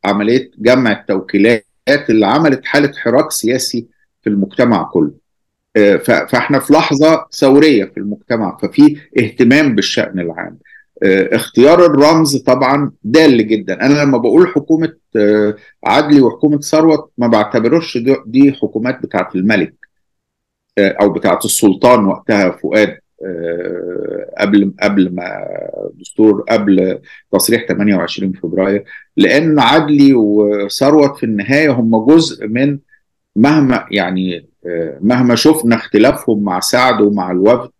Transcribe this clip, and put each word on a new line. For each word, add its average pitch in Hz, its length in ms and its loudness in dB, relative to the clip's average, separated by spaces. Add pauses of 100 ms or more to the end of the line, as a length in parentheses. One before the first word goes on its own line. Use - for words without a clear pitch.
عملية 104 520 -2
جمع 120 340 2
التوكيلات 104 720 -2 (440)
اللي 107 180 2
عملت 139 380 0
حالة 143 320 0
حراك 131 340 -2
سياسي 120 560 -6 (360)
في 113 60 -4
المجتمع 101 540 -2
كله. 78 280 -2 (640)
آه، 101 200 4
ف-، - 160 -2
فاحنا 120 480 0
في - 140 0
لحظة 156 580 2
ثورية 139 540 4
في - 120 -16
المجتمع، 104 640 -8
ففي 147 360 2 (220)
اهتمام 127 560 0
بالشأن 101 440 -4
العام. 87 380 -10 (460)
آه، 95 320 2
اختيار 156 500 4
الرمز 147 520 2
طبعًا 135 540 0 (120)
دال 123 440 4
جدًا. 101 380 -4
أنا 143 180 2
لما 139 140 0
بقول 123 300 2
حكومة، 156 460 -4 (220)
آه، 104 400 0 (300)
عدلي 147 360 4
وحكومة 143 380 0
ثروت 156 580 0
ما 120 100 -2
بعتبرش 117 680 0
دي، 127 180 0 (100)
دي 135 260 2
حكومات 123 500 -6
بتاعت 92 340 -6
الملك، 95 380 -2 (1040)
آه، 98 240 0
أو 101 80 4
بتاعت 87 360 -2
السلطان 107 600 2
وقتها 98 440 -2
فؤاد، 101 480 -2 (280)
آه، 90 1120 -10
قبل، 101 420 2
قبل 98 340 0
ما 87 320 -10 (520)
دستور، 107 500 0
قبل 98 500 0 (320)
تصريح - 320 0
تمانية 101 320 -2
وعشرين 92 380 -6
فبراير، 95 500 -4 (340)
لأن 151 420 2
عدلي 143 540 4
وثروت 107 1040 0
في - 80 -6
النهاية 120 460 -2
هم 113 340 0
جزء 156 420 2
من، 139 300 -2 (580)
مهما 131 560 2
يعني، 92 580 -6 (160)
آه، 82 360 -8
مهما 120 340 2
شفنا 117 400 2
اختلافهم 113 680 0
مع 90 160 -6
سعد 123 420 0
ومع 101 300 -2
الوفد 101 380 0 (100)